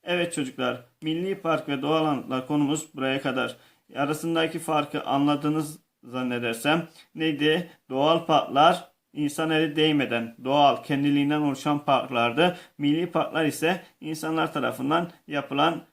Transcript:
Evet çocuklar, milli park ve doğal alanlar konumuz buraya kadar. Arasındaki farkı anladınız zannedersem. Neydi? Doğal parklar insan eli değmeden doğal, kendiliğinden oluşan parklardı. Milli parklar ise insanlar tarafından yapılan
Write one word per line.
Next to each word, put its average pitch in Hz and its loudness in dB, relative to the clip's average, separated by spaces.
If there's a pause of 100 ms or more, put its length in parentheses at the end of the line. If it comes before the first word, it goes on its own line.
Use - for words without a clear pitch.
Evet 175 -2
çocuklar, 127 -4 (180)
milli 170 -2
park 165 -2
ve 135 -2
doğal 156 2
alanlar 131 -2
konumuz 147 0
buraya 135 -2
kadar. 127 -2 (380)
Arasındaki 160 -2
farkı 151 -2
anladınız 147 0 (240)
zannedersem. 123 -2 (260)
Neydi? 156 0 (200)
Doğal 151 2
parklar 156 4 (220)
insan 147 -2
eli 156 2
değmeden 127 0
doğal, 139 4
kendiliğinden 143 2
oluşan 147 0
parklardı. 127 2 (220)
Milli 151 0
parklar 160 -2
ise 165 -2 (180)
insanlar 160 -4
tarafından 147 -2 (160)
yapılan 147 -2 (100)